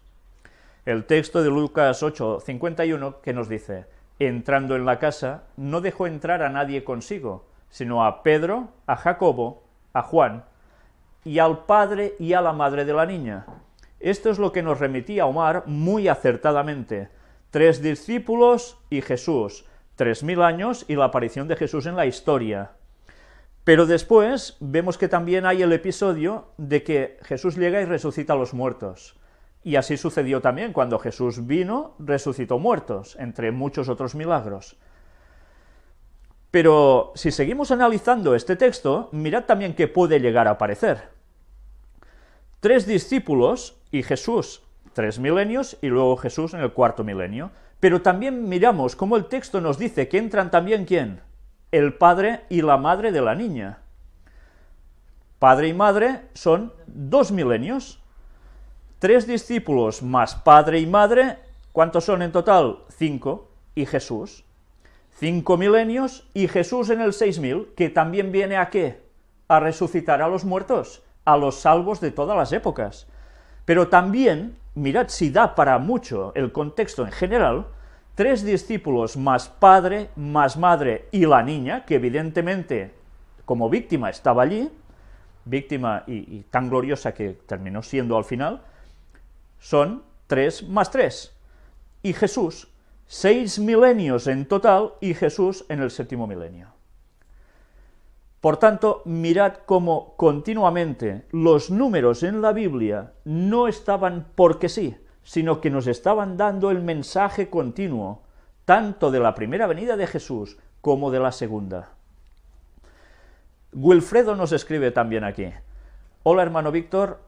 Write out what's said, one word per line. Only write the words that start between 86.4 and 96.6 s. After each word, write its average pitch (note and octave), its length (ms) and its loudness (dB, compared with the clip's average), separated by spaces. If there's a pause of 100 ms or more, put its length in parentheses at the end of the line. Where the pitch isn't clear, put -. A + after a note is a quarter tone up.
tan B2+ 200 -2
gloriosa C3 440 -2
que G2+ 200 -8 (120)
terminó G2 380 -10
siendo A#2+ 340 -2
al G#2+ 60 0
final, C#3+ 400 -8 (960)
son E3+ 440 -2 (240)
tres C#3 360 -2
más F#3+ 280 -2
tres. - 440 -2 (680)
Y F#3+ 100 -2
Jesús, G3 540 -2 (400)
seis G#3 520 0
milenios G#3+ 680 4
en C3+ 180 -2
total, G3+ 560 2
y F#3 120 -2
Jesús F#3+ 560 -2
en D3 120 -4
el B2+ 100 -2
séptimo A#2+ 360 -8
milenio. F2+ 420 -14 (1700)